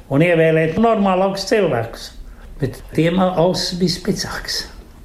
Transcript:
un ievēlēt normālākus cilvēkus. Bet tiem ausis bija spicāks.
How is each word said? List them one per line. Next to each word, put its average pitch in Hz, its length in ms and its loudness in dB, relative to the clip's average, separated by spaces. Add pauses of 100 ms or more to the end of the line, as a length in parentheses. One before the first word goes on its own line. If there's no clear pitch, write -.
un 139 200 2
ievēlēt 160 540 4
normālākus 196 680 2
cilvēkus. 143 600 -2 (480)
Bet 120 240 -6 (100)
tiem 170 320 0
ausis 180 560 0
bija 175 160 2
spicāks. - 680 -6 (420)